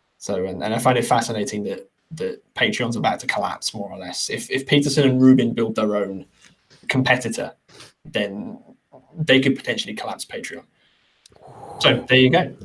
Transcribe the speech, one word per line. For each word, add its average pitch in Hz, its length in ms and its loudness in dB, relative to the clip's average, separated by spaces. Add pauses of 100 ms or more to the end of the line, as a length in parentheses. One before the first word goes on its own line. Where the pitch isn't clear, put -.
(180)
So, 92 280 -4
and, 92 160 -6
and 107 120 -2
I 117 40 0
find 123 200 2
it 117 80 0
fascinating 107 580 -2
that, 95 260 -8 (220)
that - 420 -8
Patreon's 117 440 -2
about - 240 0
to - 60 -18
collapse, - 460 -4
more 104 160 -10
or 95 80 -14
less. 90 320 -8
If, - 220 -8
if 131 160 -4
Peterson 143 420 4
and 127 120 4
Rubin 120 320 8
build 110 220 -2
their 104 200 0
own 98 300 -4 (640)
competitor, 127 640 0 (500)
then - 560 -6 (580)
they 135 220 4
could 139 160 2
potentially 110 400 -6
collapse 107 300 -8
Patreon. - 380 -12 (1160)
So - 300 4
there 131 100 6
you 127 100 8
go. 123 100 6 (260)